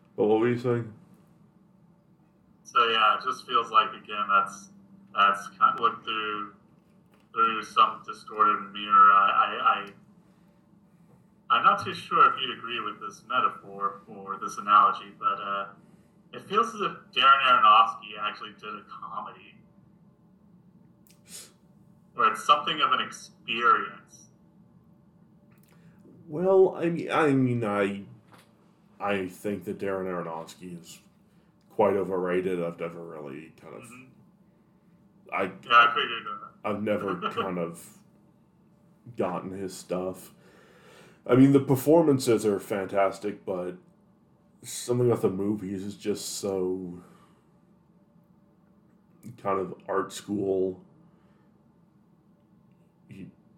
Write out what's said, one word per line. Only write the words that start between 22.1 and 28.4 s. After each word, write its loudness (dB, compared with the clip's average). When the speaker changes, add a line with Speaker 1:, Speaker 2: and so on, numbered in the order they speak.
Speaker 2:
Where 2
it's -8
something 2
of 2
an 0
experience. -4
Speaker 1:
Well, 6
I -2
mean, -4
I 4
mean, 2
I, 0